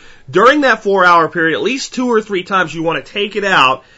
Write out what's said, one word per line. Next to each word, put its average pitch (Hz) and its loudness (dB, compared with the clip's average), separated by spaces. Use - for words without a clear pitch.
During 240 4
that 254 0
four-hour 180 2
period, 160 -2
at 120 -4
least 247 -6
two 247 -2
or 220 2
three 202 -6
times 180 -4
you 165 -6
wanna 160 -2
take 208 -8
it 202 -4
out 143 2